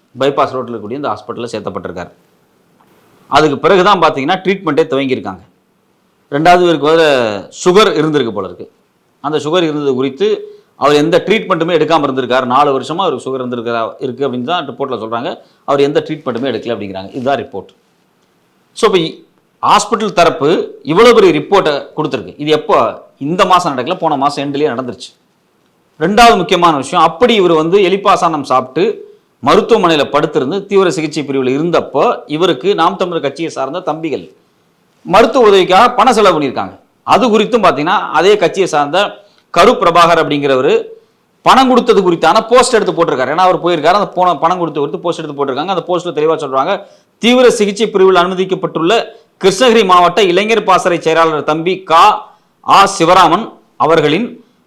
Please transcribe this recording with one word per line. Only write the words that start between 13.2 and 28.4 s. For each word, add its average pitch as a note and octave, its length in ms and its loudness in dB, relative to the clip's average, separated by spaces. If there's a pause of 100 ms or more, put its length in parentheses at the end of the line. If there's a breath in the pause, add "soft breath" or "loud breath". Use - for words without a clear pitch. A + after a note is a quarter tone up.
சுகர் B2+ 40 -6
இருந்திருக்கா, A#2 580 -6
இருக்கு B2+ 280 -6
அப்படின்னு B2 160 -6
தான் D#3 260 -6
ரிப்போர்ட்ல C3 220 -8
சொல்றாங்க. A#2 480 -8 (240 soft breath)
அவர் C#3 160 -2
எந்த D3 280 0
ட்ரீட்மெண்ட்டுமே C3+ 440 -6
எடுக்கல A2+ 220 -6
அப்படிங்கிறாங்க. G2 360 -10
இதுதான் C3+ 280 -4
ரிப்போர்ட். G2 300 -12 (1080)
So, G3 220 0
இப்ப D#3+ 300 -6 (360)
ஹாஸ்பிட்டல் G3+ 520 0
தரப்பு E3 720 0
இவ்வளவு A3 360 4
பெரிய E3+ 200 4
ரிப்போர்ட்டை D3+ 460 0 (120)
கொடுத்துருக்கு. B2+ 400 -6
இது D3 140 -4
எப்போ? D3 520 0 (140)
இந்த F3 280 -2
மாசம் F3+ 320 0
நடக்கல, D3+ 200 -6
போன D#3 180 -2
மாசம் C#3+ 360 -4
எண்ட்லயே C#3 40 -8
நடந்துருச்சு. B2+ 600 -6 (840)
ரெண்டாவது G#3+ 380 4
முக்கியமான F3 380 0
விஷயம், E3 300 0
அப்படி A3+ 280 0
இவர் F3+ 200 2
வந்து E3 260 2
எலிப்பாசானம் F3+ 600 0